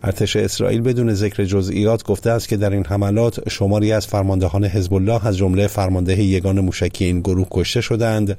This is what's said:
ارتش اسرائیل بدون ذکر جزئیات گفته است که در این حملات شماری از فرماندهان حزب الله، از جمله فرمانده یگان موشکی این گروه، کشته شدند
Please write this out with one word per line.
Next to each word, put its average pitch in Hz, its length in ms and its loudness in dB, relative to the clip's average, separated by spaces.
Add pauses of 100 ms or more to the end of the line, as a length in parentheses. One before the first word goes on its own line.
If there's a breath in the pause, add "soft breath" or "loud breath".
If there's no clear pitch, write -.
ارتش 101 300 -2
اسرائیل 104 460 0
بدون 120 320 0
ذکر 101 320 -2
جزئیات 101 580 0
گفته 107 260 -2
است 117 180 0
که 110 100 0
در 101 120 0
این 98 160 0
حملات 104 640 0
شماری 104 420 0
از 107 160 0
فرماندهان 95 580 0
حزب 95 280 0
الله، 101 340 0
از 98 100 0
جمله 98 300 2
فرمانده 95 560 0
یگان 95 360 2
موشکی 92 460 -2
این 90 140 0
گروه، 92 320 0
کشته 92 300 -2
شدند 110 580 0